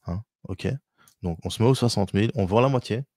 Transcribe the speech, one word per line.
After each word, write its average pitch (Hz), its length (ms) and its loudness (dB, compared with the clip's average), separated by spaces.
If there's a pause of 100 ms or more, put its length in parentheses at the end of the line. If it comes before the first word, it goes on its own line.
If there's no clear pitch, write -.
Hein, 95 160 -6 (220)
ok. 95 240 -8 (540)
Donc, 85 220 -4
on - 60 -4
se - 120 -2
met 113 60 6
aux 135 60 6
soixante 110 400 0
mille, 104 200 2
on 98 120 0
vend 101 140 4
la 131 80 4
moitié. 127 360 -2 (120)